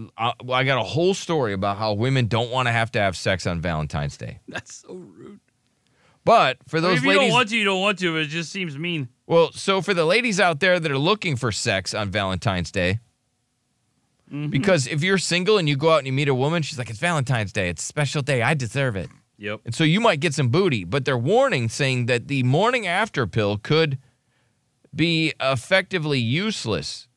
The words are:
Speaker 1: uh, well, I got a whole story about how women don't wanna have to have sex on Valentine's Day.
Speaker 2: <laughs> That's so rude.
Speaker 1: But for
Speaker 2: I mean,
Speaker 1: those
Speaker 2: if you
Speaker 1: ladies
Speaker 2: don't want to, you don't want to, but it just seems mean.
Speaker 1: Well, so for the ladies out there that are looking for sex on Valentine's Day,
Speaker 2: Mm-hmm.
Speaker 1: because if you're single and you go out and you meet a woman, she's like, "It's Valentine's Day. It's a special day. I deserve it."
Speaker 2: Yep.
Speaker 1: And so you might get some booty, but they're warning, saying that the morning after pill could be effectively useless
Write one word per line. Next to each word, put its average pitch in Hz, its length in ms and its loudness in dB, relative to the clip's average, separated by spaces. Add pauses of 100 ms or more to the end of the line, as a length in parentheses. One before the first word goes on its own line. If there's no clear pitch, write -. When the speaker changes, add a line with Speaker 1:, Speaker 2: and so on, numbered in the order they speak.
(180)
Speaker 1:
uh, 117 160 -2 (100)
well, 123 160 -2
I 131 60 2
got 135 120 2
a 117 60 0
whole 165 300 0
story 143 400 -2
about 98 240 -2
how 107 160 -2
women 123 340 2
don't 113 240 -2
wanna 123 220 0
have 117 180 0
to 113 80 0
have 98 160 2
sex 95 320 -2
on 85 140 -2
Valentine's 78 560 -4
Day. 57 260 -14
Speaker 2:
<laughs> - 40 -20
That's - 280 -14
so - 200 -20
rude. 185 440 -20 (880)
Speaker 1:
But 175 320 6 (100)
for 156 100 -4
Speaker 2:
I 165 40 2
mean, 175 80 2
Speaker 1:
those 180 80 2
Speaker 2:
if 143 60 0
you 269 80 2
Speaker 1:
ladies 277 160 4
Speaker 2:
don't 226 60 2
want 240 160 2
to, 226 80 -2
you 214 60 0
don't 196 180 0
want 202 180 0
to, 180 120 0
but 160 120 0
it 151 40 -4
just 160 240 -6
seems 170 260 -8
mean. 156 320 -4 (180)
Speaker 1:
Well, 165 260 4
so 190 280 0
for 202 120 -2
the 175 120 2
ladies 208 340 2
out 170 200 2
there 180 200 4
that 156 120 -2
are 135 60 0
looking 170 380 0
for 117 160 -2
sex 95 420 -2
on 104 160 -4
Valentine's 95 640 -2
Day, 92 280 0 (1300)
Speaker 2:
Mm-hmm. 147 180 -6
Speaker 1:
because 147 380 2
if 151 160 -2
you're 190 160 2
single 180 400 2
and 160 100 2
you 143 80 2
go 160 140 4
out 160 80 6
and 135 80 -4
you 131 60 -2
meet 139 140 0
a 139 60 2
woman, 151 300 0
she's - 160 -8
like, 110 100 -10
"It's 110 80 -12
Valentine's 131 560 -2
Day. 92 160 -2
It's 85 140 -8
a - 20 -8
special 147 380 -2
day. 127 180 0
I 139 140 2
deserve 131 400 -2
it." 90 120 -6 (300)
Speaker 2:
Yep. 104 280 -8
Speaker 1:
And 123 100 -8
so 165 80 2
you 160 180 4
might 202 180 4
get 156 140 0
some 131 160 0
booty, 143 340 2
but 123 220 -2
they're 143 100 0
warning, 156 540 2
saying 127 380 -2
that 123 200 0
the 139 140 0
morning 196 460 2
after 175 400 -2
pill 104 320 -2
could 151 400 0 (960)
be 160 440 2
effectively 151 760 0
useless 120 1000 -4